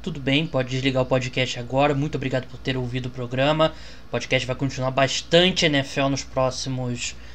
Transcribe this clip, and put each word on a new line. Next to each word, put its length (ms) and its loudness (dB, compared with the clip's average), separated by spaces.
tudo 180 -6
bem, 260 2
pode 220 -2
desligar 340 0
o 40 0
podcast 520 0
agora. 340 2
Muito 220 0
obrigado 320 -2
por 120 -14
ter 180 -4
ouvido 300 -4
o 40 -6
programa. 640 2
O 40 -16
podcast 360 0
vai 80 -2
continuar 380 -2
bastante 760 4
N 120 4
F 200 -2
L 120 4
nos 120 -2
próximos, 920 -2